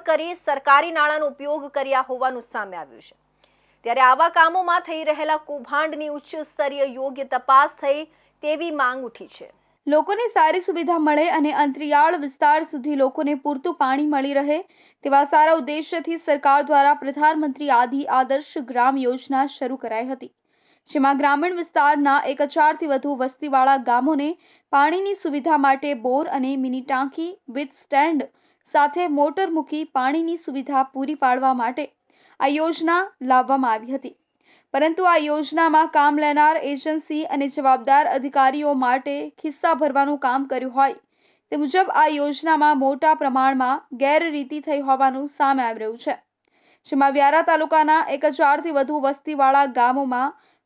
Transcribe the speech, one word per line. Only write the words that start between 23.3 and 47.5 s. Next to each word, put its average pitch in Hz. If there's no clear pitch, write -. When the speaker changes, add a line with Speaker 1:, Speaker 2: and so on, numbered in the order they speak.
Speaker 2:
ગામોને 277
પાણીની 359
સુવિધા 294
માટે 269
બોર 254
અને 269
મિની 262
ટાંકી 285
with 269
સ્ટેન્ડ 285
સાથે 294
મોટર 302
મૂકી 311
પાણીની 330
સુવિધા 269
પૂરી 277
પાડવા 254
માટે 247
આ 269
યોજના 320
લાવવામાં 254
આવી 240
હતી. 262
પરંતુ 320
આ 339
યોજનામાં 302
કામ 294
લેનાર 302
એજન્સી 302
અને 277
જવાબદાર 269
અધિકારીઓ 277
માટે 262
ખિસ્સા 320
ભરવાનું 277
કામ 269
કર્યું 254
હોય 269
તે 294
મુજબ 359
આ 302
યોજનામાં 294
મોટા 285
પ્રમાણમાં 262
ગેરરીતિ 294
થઈ 294
હોવાનું 269
સામે 277
આવી 226
રહ્યું 220
છે, 262
જેમાં 277
વ્યારા 294
તાલુકાના 311